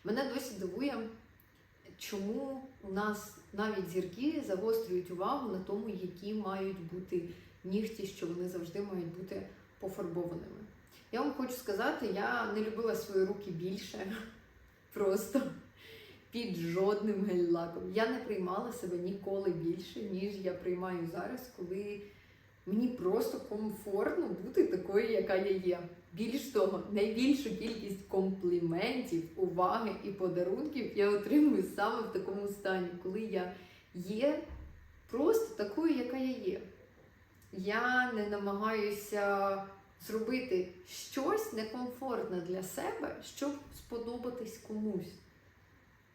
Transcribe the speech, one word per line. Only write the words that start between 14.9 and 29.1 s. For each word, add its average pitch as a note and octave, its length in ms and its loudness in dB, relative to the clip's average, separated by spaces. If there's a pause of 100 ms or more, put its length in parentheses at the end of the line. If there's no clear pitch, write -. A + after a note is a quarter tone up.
просто G#3+ 480 4 (880)
під G#3+ 240 -2
жодним G3 680 2
гель-лаком. F3 680 2
Я A3 140 4
не B3+ 100 0
приймала G3 540 -2
себе F3+ 260 -4
ніколи G3 520 -2
більше, E3+ 520 -2
ніж G3 340 -4
я F#3 180 -2
приймаю F3+ 580 -2
зараз, A3 460 -6
коли G3+ 440 -6 (640)
мені A3 220 2
просто G#3+ 520 2
комфортно G#3+ 880 0
бути F#3+ 360 4
такою, G3+ 480 2
яка G3 240 4
я G3 160 4
є. F3+ 280 2 (340)
Більш A3+ 280 -2
того, G3 500 4
найбільшу A3+ 640 4
кількість G#3+ 500 -4
компліментів, F3+ 1160 2 (120)